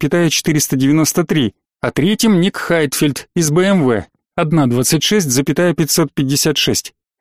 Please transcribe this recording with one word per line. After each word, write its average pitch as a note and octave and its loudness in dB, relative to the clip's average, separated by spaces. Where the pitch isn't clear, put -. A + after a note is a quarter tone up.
четыреста - -2
девяносто D3 2
три, C#3 0
а B2 -2
третьим G3+ 2
Ник F#3+ -2
Хайтфельд D3+ -2
из D#3+ 0
Б F3+ 2
М F#3+ 2
В, A2+ 0
одна D#3+ 2
двадцать B2+ 0
шесть, C#3+ 0
пятьсот D#3+ 0
пятьдесят C#3+ 0
шесть. - -2